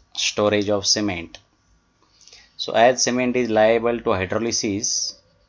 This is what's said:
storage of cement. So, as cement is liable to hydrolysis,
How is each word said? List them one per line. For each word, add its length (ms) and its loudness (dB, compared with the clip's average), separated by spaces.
storage 540 0
of 160 -2
cement. 540 -4
So, 160 -8
as 320 4
cement 320 0
is 140 0
liable 500 2
to 220 0
hydrolysis, 960 -4